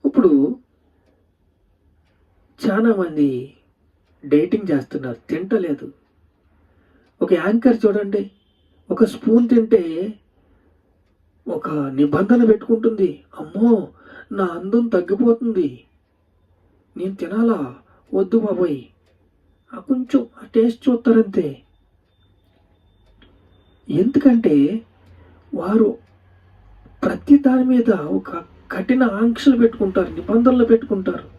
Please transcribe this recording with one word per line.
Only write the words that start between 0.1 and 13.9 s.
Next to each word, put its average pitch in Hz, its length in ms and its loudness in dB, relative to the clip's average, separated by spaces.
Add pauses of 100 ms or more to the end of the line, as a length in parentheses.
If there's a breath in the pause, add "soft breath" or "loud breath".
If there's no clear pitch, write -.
చాలామంది 160 920 0 (680)
డైటింగ్ 175 460 0
చేస్తున్నారు, 131 460 -6 (120)
తింటలేదు. 180 640 -4 (1300)
ఒక 185 120 0
యాంకర్ 226 520 2
చూడండి, 202 460 -2 (600)
ఒక - 120 2
స్పూన్ 226 460 2
తింటే 214 640 0 (1300)
ఒక - 220 -8
నిబంధన 151 760 0
పెట్టుకుంటుంది, 220 760 0 (160)
"అమ్మో, 202 480 0 (440 loud breath)